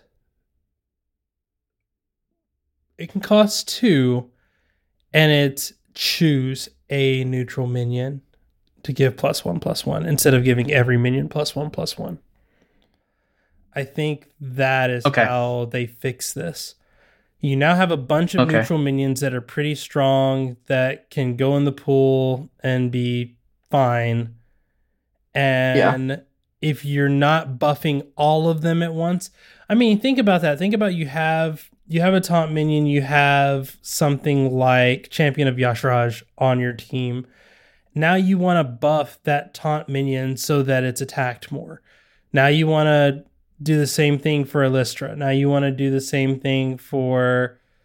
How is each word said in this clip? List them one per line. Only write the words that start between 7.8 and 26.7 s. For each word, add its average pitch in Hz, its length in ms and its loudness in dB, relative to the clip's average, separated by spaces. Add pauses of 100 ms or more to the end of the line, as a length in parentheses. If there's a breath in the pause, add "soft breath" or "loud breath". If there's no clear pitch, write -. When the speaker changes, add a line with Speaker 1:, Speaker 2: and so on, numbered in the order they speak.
Speaker 1:
to 147 80 -6
give 131 240 2
plus - 280 -2
one, 170 140 -4
plus - 280 -6
one 156 200 -4
instead 147 280 2
of 123 100 2
giving 123 280 0
every 123 240 2
minion 127 320 0
plus 151 280 -6
one, 147 140 -6
plus - 280 -8
one. 165 200 -10 (1600)
I 143 80 -6
think 151 480 -6 (100)
that 131 500 0
is 123 140 -4
Speaker 2:
Okay. 127 200 4
Speaker 1:
how 123 480 -2
they 123 140 -4
fix - 460 -8
this. - 440 -12 (640)
You 139 160 0
now 151 180 4
have 180 160 2
a 165 60 0
bunch 151 380 0
of 131 80 4
Speaker 2:
Okay. 156 180 2
Speaker 1:
neutral 156 180 -2
minions 135 420 -2
that 135 140 -2
are 123 60 -6
pretty 147 340 -4
strong, 135 840 0 (100)
that 131 440 -2
can 127 260 -2
go 135 200 2
in 143 80 2
the 139 80 0
pool 135 760 0 (120)
and 127 320 -2
be 120 440 -4 (340)
fine. 117 640 0 (1000)
And 131 760 2
Speaker 2:
Yeah. 139 60 -6 (460)
Speaker 1:
if 151 220 -2